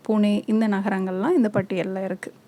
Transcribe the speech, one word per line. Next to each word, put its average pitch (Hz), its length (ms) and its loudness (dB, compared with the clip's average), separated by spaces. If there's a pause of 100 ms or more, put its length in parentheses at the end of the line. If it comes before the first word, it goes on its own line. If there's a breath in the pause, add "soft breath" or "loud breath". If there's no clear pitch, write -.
புனே, 208 380 2
இந்த 220 220 2
நகரங்கள்லாம் 196 680 0
இந்த 226 180 4
பட்டியல்ல 190 500 -2
இருக்கு. 190 300 -8 (140)